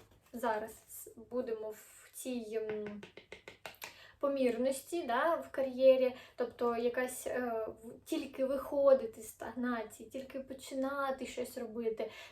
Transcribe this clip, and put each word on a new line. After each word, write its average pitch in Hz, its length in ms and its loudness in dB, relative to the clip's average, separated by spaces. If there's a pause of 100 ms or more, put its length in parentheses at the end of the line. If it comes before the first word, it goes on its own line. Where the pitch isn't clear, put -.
(340)
зараз 220 540 -2
с-, - 240 -16 (180)
будемо 226 400 -4
в - 440 -18
цій, 226 460 -6 (100)
м, 208 320 -6 (1200)
помірності, 269 840 0
да, 277 320 4
в 262 160 -8
кар'єрі, 254 640 6 (200)
тобто 240 420 0
якась, 247 500 -2
е, 233 400 -2
в-, 226 380 -14
тільки 269 400 -2
виходити 269 760 6
з - 80 -12
стагнації, 233 800 -6
тільки 262 300 -8
починати 262 840 -2
щось 247 320 -6
робити, 226 540 -4 (200)